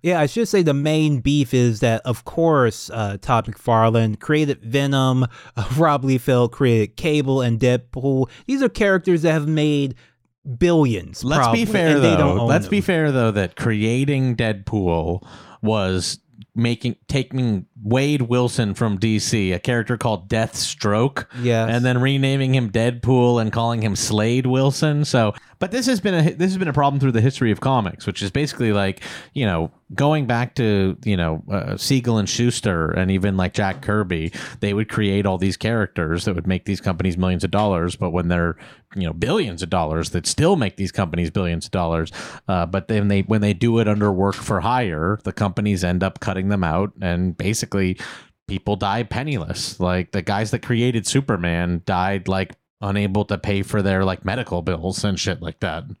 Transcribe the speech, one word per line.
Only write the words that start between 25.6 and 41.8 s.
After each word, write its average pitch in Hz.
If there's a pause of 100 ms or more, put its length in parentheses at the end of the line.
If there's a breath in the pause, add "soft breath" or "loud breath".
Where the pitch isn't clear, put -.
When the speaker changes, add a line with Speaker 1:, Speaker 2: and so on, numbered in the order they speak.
Speaker 2:
this 240
has 247
been 196
a, 160 (100)
this 185
has 185
been 180
a 143
problem 139
through 131
the 113
history 123
of 98
comics, 117
which -
is 98
basically, 123
like, 98 (300 loud breath)
you 131
know, 82 (240)
going 147
back 120
to, 101
you 104
know, 80
uh, 95
Siegel 120
and 98
Schuster 95
and 92
even, 95
like, 92
Jack 95
Kirby, 90 (280 loud breath)
they 101
would 107
create 101
all 95
these 95
characters 92
that 101
would 85
make 92
these 98
companies 92
millions 92
of 85
dollars, 92
but 90
when 85
they're, 85 (380 loud breath)
you 92
know, 80
billions 107
of 85
dollars, 80
that 87
still 185
make 107
these 95
companies 85
billions 87
of -
dollars. 82 (360 loud breath)